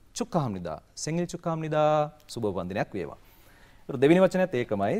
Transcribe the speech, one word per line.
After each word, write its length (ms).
චුක්කා 260
හම්නිදා. 360
සෙන්ගිල් 340
චුක්කා 260
හම්නිදා 380
සුබ 200
උපන්දිනයක් 460
වේවා. 280
ඒතර 80
දෙවෙනි 240
වචනයත් 340
ඒකමයි. 460